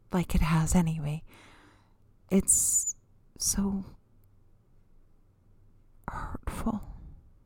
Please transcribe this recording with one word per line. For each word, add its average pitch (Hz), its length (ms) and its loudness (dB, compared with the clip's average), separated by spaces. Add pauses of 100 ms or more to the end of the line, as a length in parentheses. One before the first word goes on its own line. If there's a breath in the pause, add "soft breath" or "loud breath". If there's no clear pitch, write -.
(140)
like 180 220 0
it 175 60 4
has 160 340 4
anyway. 160 480 0 (1040 soft breath)
It's - 680 2 (440)
so 196 460 0 (2250)
hurtful. - 760 -4 (640)